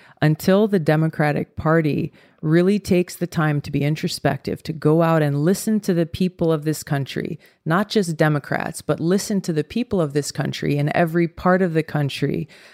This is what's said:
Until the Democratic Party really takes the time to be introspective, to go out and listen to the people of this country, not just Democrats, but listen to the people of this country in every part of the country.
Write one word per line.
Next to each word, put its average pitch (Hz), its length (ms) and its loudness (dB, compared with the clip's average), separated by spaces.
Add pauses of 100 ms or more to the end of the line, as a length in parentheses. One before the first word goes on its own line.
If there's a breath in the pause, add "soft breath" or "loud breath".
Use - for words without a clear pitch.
(220 loud breath)
Until 185 440 4
the 202 140 2
Democratic 156 760 0
Party 156 560 0 (280 soft breath)
really 175 380 4
takes 180 380 0
the 175 100 -6
time 151 340 0
to 147 100 -10
be 143 120 -2
introspective, 151 800 -2
to 160 100 -8
go 156 300 2
out 165 200 4
and 143 220 0
listen 208 360 2
to 196 120 -2
the 165 140 2
people 175 460 -2
of 151 120 -2
this 156 200 -2
country, - 540 -4 (260 soft breath)
not 185 240 0
just 175 280 0
Democrats, - 640 -2
but - 200 -4
listen 190 400 0
to 175 120 -4
the 151 120 -2
people 220 360 -4
of 147 120 -2
this 147 180 -2
country 143 460 -2
in 143 200 0
every 170 300 2
part 180 360 0
of 170 120 0
the 160 80 2
country. 147 680 -2 (260 loud breath)